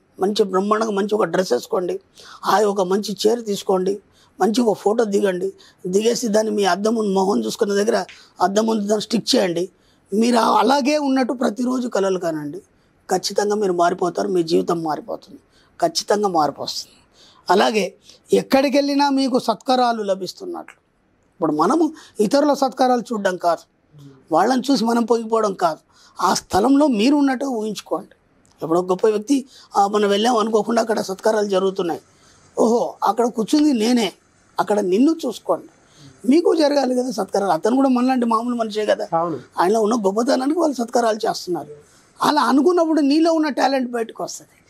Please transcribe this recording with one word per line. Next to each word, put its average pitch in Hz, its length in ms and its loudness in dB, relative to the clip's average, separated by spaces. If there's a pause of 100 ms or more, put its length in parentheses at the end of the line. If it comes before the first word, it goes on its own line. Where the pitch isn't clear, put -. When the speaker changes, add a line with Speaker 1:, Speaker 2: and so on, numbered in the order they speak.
(200)
Speaker 1:
మంచి 208 240 0
బ్రహ్మాండంగా 208 480 0
మంచి 202 240 -2
ఒక 208 80 2
డ్రెస్ 185 300 -2
వేసుకోండి, 190 460 -4 (460)
ఆ - 140 2
ఒక 202 220 0
మంచి 196 360 -4 (100)
చైర్ 233 180 -2
తీసుకోండి, 202 540 -2 (420)
మంచి 240 200 0
ఒక 208 160 2
ఫోటో 226 260 0
దిగండి. 196 500 -2 (340)
దిగేసి 214 400 0
దాన్ని 214 240 0
మీ 208 120 0
అద్దం 202 320 0
ముందు 214 180 -2
మొహం 202 320 0
చూసుకున్న 208 280 -2
దగ్గర 202 320 0 (360)
అద్దం 196 240 0
ముందు 226 160 -2
దాన్ని 208 200 -2
స్టిక్ - 340 -4
చేయండి. 185 340 -2 (440)
మీరు 233 240 2
ఆ-, 220 220 2
అలాగే 277 380 2
ఉన్నట్టు 269 360 0
ప్రతిరోజు 247 540 -4
కలలు 190 320 -2
కానండి, 156 380 -6 (540)
ఖచ్చితంగా 202 440 -2
మీరు 202 180 0
మారిపోతారు, 175 540 -2
మీ 180 160 0
జీవితం 175 400 -2
మారిపోతుంది, - 560 -8 (420)
ఖచ్చితంగా 208 460 -2
మార్పు 151 340 -2
వస్తుంది. - 340 -12 (540)
అలాగే 208 440 2 (400)
ఎక్కడికి 269 440 2
వెళ్ళినా 285 320 2
మీకు 269 300 0
సత్కారాలు 233 640 0
లభిస్తున్నట్లు. 185 760 -8 (560)
ఇప్పుడు 160 160 0
మనము 285 420 2 (260)
ఇతరుల 285 340 2
సత్కారాలు 254 480 0
చూడడం 196 360 -4
కాదు, 170 240 0 (720)
వాళ్ళని 220 300 2 (100)
చూసి 226 140 2
మనం 233 200 0
పొంగిపోవడం 220 480 0
కాదు, 320 260 -2 (420)
ఆ 185 120 2
స్థలంలో 269 540 2
మీరు 247 280 2
ఉన్నట్టు 277 300 0
ఊహించుకోండి. 214 720 -8 (460)
ఇప్పుడు 165 160 0
ఒక 180 60 -2
గొప్ప 185 220 0
వ్యక్తి, 214 380 0 (320)
"ఆ, 202 100 4
మనం 208 220 0
వెళ్ళాం 220 280 2
అనుకోకుండా 226 440 0
అక్కడ 226 200 -2
సత్కారాలు 208 460 -2
జరుగుతున్నాయి." 190 540 -2 (580)
ఓహో 226 440 2
అక్కడ 226 240 0
కూర్చుంది 294 460 2
నేనే, 226 400 2 (460)
అక్కడ 202 200 0
నిన్ను 214 360 2 (100)
చూసుకోండి. 190 420 -4 (640)
మీకు 339 260 4
జరగాలి 277 400 2
కదా 247 160 -2
సత్కారాలు, 196 400 -2
అతను 208 240 0
కూడా 269 140 4
మనలాంటి 247 360 2
మామూలు 233 300 0
మనిషే 214 300 -4
కదా. 202 280 0
Speaker 2:
అవును. 165 260 -2 (200)
Speaker 1:
ఆయనలో 208 220 4
ఉన్న 214 140 2
గొప్పతనానికి 254 640 0
వాళ్ళు 302 160 0
సత్కారాలు 233 420 0
చేస్తున్నారు. 180 500 -6 (560)
అలా 285 180 2
అనుకున్నప్పుడు 311 600 2
నీలో 320 320 2
ఉన్న 311 160 0
టాలెంట్ 262 420 -2
బయటకు 226 320 -6
వస్తుంది. - 260 -14 (200)